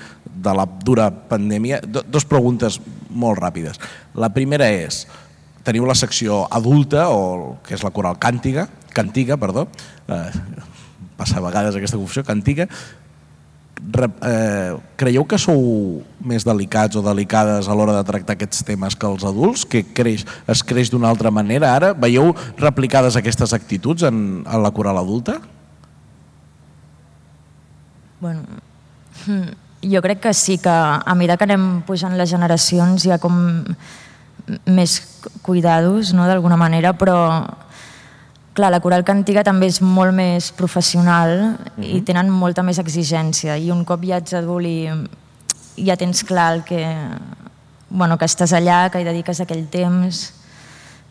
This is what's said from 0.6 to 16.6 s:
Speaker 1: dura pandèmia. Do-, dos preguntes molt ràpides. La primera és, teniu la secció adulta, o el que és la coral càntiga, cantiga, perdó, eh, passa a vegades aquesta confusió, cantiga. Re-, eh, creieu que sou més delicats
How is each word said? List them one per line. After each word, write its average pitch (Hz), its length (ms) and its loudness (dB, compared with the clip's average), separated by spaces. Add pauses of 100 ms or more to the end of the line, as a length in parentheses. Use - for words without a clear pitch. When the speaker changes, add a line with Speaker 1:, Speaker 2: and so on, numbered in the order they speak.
Speaker 1:
dura 113 260 2
pandèmia. 107 720 -4
Do-, 110 220 -6
dos 139 180 -2
preguntes 120 540 2 (280)
molt 113 360 -2
ràpides. 82 380 -6 (340)
La 113 180 -2
primera 135 380 2
és, 87 320 -4 (640)
teniu 117 200 0
la 127 140 2
secció 104 500 -2
adulta, 143 640 2
o 113 80 2 (160)
el 87 100 -6 (220)
que 101 100 -8
és 104 80 -6
la 98 80 -4
coral 90 240 -4
càntiga, 131 520 -2 (280)
cantiga, 123 400 -2
perdó, 113 300 -4 (420)
eh, 85 220 -6 (880)
passa - 200 -4
a 92 60 -4
vegades 101 320 -2
aquesta 101 240 -6
confusió, 131 240 -6
cantiga. 139 400 -2 (1120)
Re-, 117 300 -2 (180)
eh, 104 460 -2 (260)
creieu 131 300 2
que 214 100 0
sou 113 640 0 (260)
més 117 160 -2
delicats 107 560 0